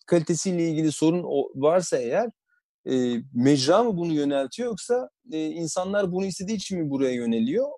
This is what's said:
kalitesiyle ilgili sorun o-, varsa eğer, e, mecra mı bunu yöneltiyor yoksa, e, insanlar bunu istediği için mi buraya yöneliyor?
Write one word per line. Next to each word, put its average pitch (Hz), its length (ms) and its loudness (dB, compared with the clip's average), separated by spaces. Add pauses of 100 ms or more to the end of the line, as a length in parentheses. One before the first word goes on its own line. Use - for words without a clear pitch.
kalitesiyle 170 640 0
ilgili 156 220 0
sorun 165 340 2
o-, 135 300 -2
varsa 160 420 2
eğer, 147 320 0 (600)
e, 127 260 2 (180)
mecra 143 500 4
mı 220 140 0
bunu 170 160 -2
yöneltiyor 143 560 -2
yoksa, 240 400 -4 (220)
e, 156 140 -4
insanlar 180 680 -2
bunu 190 140 -2
istediği 190 300 -6
için 190 240 -6
mi 156 100 -2
buraya 135 240 0
yöneliyor? 120 540 0 (100)